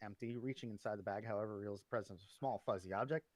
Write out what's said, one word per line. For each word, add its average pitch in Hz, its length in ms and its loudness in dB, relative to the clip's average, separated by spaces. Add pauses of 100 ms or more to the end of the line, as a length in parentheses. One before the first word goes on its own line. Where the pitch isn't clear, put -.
empty. 113 340 -4
Reaching 120 360 -2
inside 107 260 -2
the 101 60 -6
bag, 104 220 0
however, 107 320 0
reveals 101 240 -2
the - 60 -20
presence 98 360 -2
of 101 60 -20
a - 80 -20
small 127 280 0
fuzzy 92 280 2
object. 131 420 4